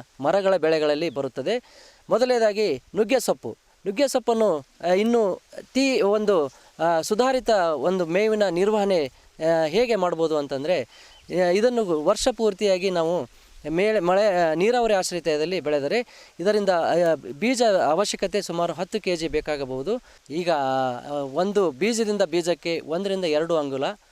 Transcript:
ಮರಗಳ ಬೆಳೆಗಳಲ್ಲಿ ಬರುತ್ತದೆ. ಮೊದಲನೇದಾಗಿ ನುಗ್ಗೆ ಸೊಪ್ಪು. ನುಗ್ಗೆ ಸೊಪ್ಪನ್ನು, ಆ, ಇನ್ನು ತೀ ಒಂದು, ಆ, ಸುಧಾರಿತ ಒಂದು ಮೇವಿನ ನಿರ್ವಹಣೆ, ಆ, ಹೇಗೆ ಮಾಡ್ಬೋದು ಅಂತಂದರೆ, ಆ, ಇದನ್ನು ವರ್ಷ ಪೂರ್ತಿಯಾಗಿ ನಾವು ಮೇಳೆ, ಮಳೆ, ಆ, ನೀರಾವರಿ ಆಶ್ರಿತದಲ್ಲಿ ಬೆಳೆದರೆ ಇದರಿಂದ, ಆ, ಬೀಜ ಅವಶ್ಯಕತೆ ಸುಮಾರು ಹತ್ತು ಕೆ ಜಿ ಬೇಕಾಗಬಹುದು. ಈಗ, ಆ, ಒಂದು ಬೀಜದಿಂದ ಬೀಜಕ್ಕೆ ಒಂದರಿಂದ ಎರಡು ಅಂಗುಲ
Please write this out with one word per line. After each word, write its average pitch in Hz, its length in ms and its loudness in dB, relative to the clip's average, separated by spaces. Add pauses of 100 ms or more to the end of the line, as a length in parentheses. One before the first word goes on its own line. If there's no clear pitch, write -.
(200)
ಮರಗಳ 190 360 2
ಬೆಳೆಗಳಲ್ಲಿ 156 540 0
ಬರುತ್ತದೆ. 139 520 -4 (480)
ಮೊದಲನೇದಾಗಿ 214 720 2 (140)
ನುಗ್ಗೆ 220 240 2
ಸೊಪ್ಪು. 127 360 -4 (300)
ನುಗ್ಗೆ 226 220 0
ಸೊಪ್ಪನ್ನು, 226 500 0
ಆ, - 280 -12
ಇನ್ನು 208 540 2 (340)
ತೀ 262 260 2
ಒಂದು, 196 460 2 (320)
ಆ, 165 220 2
ಸುಧಾರಿತ 247 500 0 (240)
ಒಂದು 175 320 0
ಮೇವಿನ 208 420 2
ನಿರ್ವಹಣೆ, 190 580 0
ಆ, 160 580 -2
ಹೇಗೆ 220 300 0
ಮಾಡ್ಬೋದು 165 420 0
ಅಂತಂದರೆ, 143 460 -2
ಆ, - 680 -4
ಇದನ್ನು 202 560 0
ವರ್ಷ 214 320 2
ಪೂರ್ತಿಯಾಗಿ 196 540 0
ನಾವು 165 500 -2 (280)
ಮೇಳೆ, 196 320 0
ಮಳೆ, 180 420 2
ಆ, 160 120 2
ನೀರಾವರಿ 220 400 2
ಆಶ್ರಿತದಲ್ಲಿ 170 680 -2
ಬೆಳೆದರೆ 147 680 -2 (100)
ಇದರಿಂದ, 202 280 0
ಆ, 165 460 2
ಬೀಜ 196 480 -2
ಅವಶ್ಯಕತೆ 190 800 2
ಸುಮಾರು 170 300 -4
ಹತ್ತು 185 280 -6
ಕೆ 180 160 -2
ಜಿ 160 120 -4
ಬೇಕಾಗಬಹುದು. 147 720 -4 (280)
ಈಗ, 170 200 -2
ಆ, 131 640 -2
ಒಂದು 160 580 0
ಬೀಜದಿಂದ 208 520 0
ಬೀಜಕ್ಕೆ 170 580 -2
ಒಂದರಿಂದ 190 440 -4
ಎರಡು 160 320 0
ಅಂಗುಲ 139 300 -2 (260)